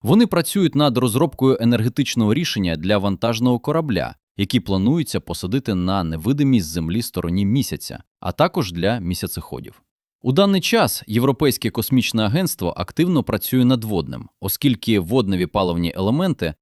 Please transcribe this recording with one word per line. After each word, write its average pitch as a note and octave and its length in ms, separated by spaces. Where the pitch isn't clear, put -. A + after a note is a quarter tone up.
Вони G3+ 240
працюють F3 480
над C3+ 240
розробкою B2+ 600
енергетичного A#2 720
рішення G2 420
для F#2+ 220
вантажного A2+ 600
корабля, A#2+ 560
який G2+ 220
планується A#2+ 600
посадити G2 540
на F2+ 300
невидимій A#2 560
з E2 60
Землі E2+ 360
стороні F2+ 440
місяця, - 560
а F2+ 120
також D3 400
для F#2+ 260
місяцеходів. - 840
У C3 100
даний G3 280
час G#3+ 460
Європейське A#2+ 640
космічне A2+ 520
агентство G#2+ 540
активно D#3+ 460
працює B2 420
над B2 200
водним, C#2 440
оскільки A2 600
водневі F#2 460
паливні F2 500
елементи G#2+ 640